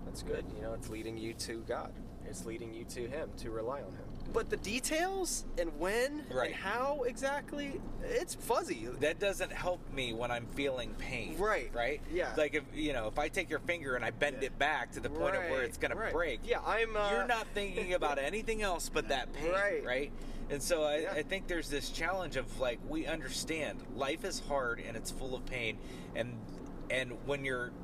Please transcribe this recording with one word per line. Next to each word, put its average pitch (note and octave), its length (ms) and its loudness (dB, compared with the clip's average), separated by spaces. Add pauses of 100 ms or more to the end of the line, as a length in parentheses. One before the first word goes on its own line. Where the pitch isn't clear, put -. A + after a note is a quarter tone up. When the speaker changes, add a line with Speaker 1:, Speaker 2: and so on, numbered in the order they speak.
Speaker 1:
that's - 180 -6
good. - 220 -2 (120)
You G#2+ 60 -6
know, A2 120 -4
it's A2 140 -6
leading A2 280 -4
you A2+ 180 -4
to A2+ 340 -4
God. C#3 240 -4 (340)
It's - 180 -6
leading A2+ 300 -6
you A#2 100 -8
to A#2+ 240 -4
him, C#3+ 300 -4
to A2+ 120 -4
rely A2+ 280 -2
on G2 140 -8
him. - 120 -10 (280)
But - 180 2
the G#3 80 2
details D#4+ 880 2 (140)
and E3+ 220 0
when A#3+ 520 2
Speaker 2:
Right. B2 160 4
Speaker 1:
and - 60 -2
how B3+ 500 0
exactly, C#4 760 0 (240)
it's C#4 300 0
fuzzy. G#3 520 2 (140)
Speaker 2:
That D#3 180 4
doesn't F#3+ 340 2
help E3+ 280 0 (120)
me B2+ 200 0
when A#2+ 180 0
I'm A#2 180 0
feeling B2+ 500 0
pain. A#2+ 400 -2
Speaker 1:
Right. F3+ 360 2
Speaker 2:
Right? A#2+ 260 2 (120)
Speaker 1:
Yeah. D#3+ 240 2
Speaker 2:
Like, D3+ 180 4
if, D3 80 4 (120)
you D3 180 2
know, A2+ 160 0
if G#2+ 100 0
I D3+ 100 2
take F3 220 -2
your D3 100 2
finger C#3+ 360 0
and A#2 80 0
I A2+ 60 2
bend C#3 300 2
Speaker 3:
Yeah. C3 60 2
Speaker 2:
it - 120 -4
back C#3 340 4
to C3+ 80 -6
the A#2+ 100 -2
point D#3 260 2
of F#3 80 2
where D3+ 160 2
Speaker 1:
Right, - 80 2
Speaker 2:
it's A#2 100 -6
gonna C3+ 180 0
Speaker 1:
right. G#3 160 0
Speaker 2:
break, D3+ 320 2
Speaker 1:
Yeah, G#3 200 2
I'm, G#3+ 320 2
uh, G#3 160 4
Speaker 2:
you're A#3 140 4
not A3+ 280 2
thinking F#3 400 0
about D3 240 4
Speaker 1:
<laughs> C#3 120 0
Speaker 2:
anything A3 320 0
else F3+ 260 0
but D3+ 160 2
Speaker 3:
Yeah. C3+ 120 2
Speaker 2:
that A#2+ 160 -2
pain, D3+ 200 0
Speaker 1:
Right. F#3+ 320 4
Speaker 2:
right? B2+ 280 0 (380)
And C#3 120 0
so D#3+ 220 4
I, D3 140 4
Speaker 1:
Yeah. F#3 140 0
Speaker 2:
I D#3 100 2
think F#3+ 260 -2
there's E3 220 0
this C#3+ 200 0
challenge E3+ 460 0
of, - 240 -2
like, B2 180 2 (100)
we D3 180 0
understand C#3+ 720 0 (160)
life C#3 280 0
is - 160 0
hard B2 400 2
and A2+ 160 -4
it's G#2+ 140 -4
full C3 240 -2
of B2+ 120 -4
pain, A2+ 320 -2 (360)
and, A#2 200 -2 (560)
and B2 220 0 (140)
when C#3 180 0
you're B2 280 0 (120)